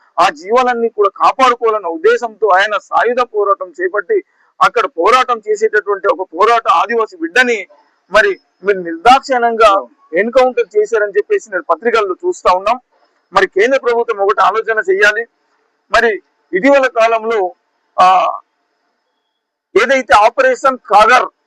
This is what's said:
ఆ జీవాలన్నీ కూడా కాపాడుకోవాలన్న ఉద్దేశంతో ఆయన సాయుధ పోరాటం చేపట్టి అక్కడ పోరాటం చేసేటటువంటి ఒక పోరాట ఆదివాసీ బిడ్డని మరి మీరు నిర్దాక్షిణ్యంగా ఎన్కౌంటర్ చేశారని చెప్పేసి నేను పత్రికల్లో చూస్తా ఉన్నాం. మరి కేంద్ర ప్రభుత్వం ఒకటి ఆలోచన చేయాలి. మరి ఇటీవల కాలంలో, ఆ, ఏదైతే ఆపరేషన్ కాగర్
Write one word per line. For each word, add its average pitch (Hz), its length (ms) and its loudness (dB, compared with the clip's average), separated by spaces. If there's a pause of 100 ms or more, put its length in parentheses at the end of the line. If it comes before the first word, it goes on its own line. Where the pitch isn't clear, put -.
(180)
ఆ 175 100 2
జీవాలన్నీ 233 600 -2
కూడా 208 200 -2
కాపాడుకోవాలన్న 214 800 0
ఉద్దేశంతో 220 640 -2
ఆయన 196 300 2
సాయుధ 214 420 -2
పోరాటం 202 520 -4 (100)
చేపట్టి 190 420 -4 (380)
అక్కడ 196 240 0
పోరాటం 233 640 0
చేసేటటువంటి 208 600 -2
ఒక 165 260 -4
పోరాట 226 340 0
ఆదివాసీ 202 480 -2
బిడ్డని 196 500 -2 (460)
మరి 202 280 -2 (240)
మీరు 196 140 -2
నిర్దాక్షిణ్యంగా 226 1080 0 (320)
ఎన్కౌంటర్ 240 580 0
చేశారని 208 360 -2
చెప్పేసి 208 380 -4
నేను 185 120 -6
పత్రికల్లో 202 520 -2 (120)
చూస్తా 180 260 0
ఉన్నాం. 202 280 -2 (520)
మరి 190 140 0
కేంద్ర 247 320 0
ప్రభుత్వం 233 400 -2
ఒకటి 196 220 0
ఆలోచన 214 380 0
చేయాలి. 208 480 0 (680)
మరి 220 300 0 (300)
ఇటీవల 262 340 2
కాలంలో, 226 680 -2 (460)
ఆ, 180 380 2 (1400)
ఏదైతే 269 320 0
ఆపరేషన్ 415 640 2
కాగర్ 214 500 2 (180)